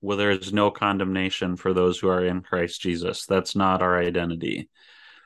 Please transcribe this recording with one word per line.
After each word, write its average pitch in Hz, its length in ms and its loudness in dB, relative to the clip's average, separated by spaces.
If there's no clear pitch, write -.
well, 101 160 -2
there 104 140 2
is 95 220 -2
no 104 180 4
condemnation 95 840 -2
for 95 160 0
those 90 260 2
who 95 100 0
are 90 160 2
in 90 180 -2
Christ 87 380 -4
Jesus. 87 460 -4
That's 95 300 0
not 92 260 2
our 90 160 2
identity. 85 720 -2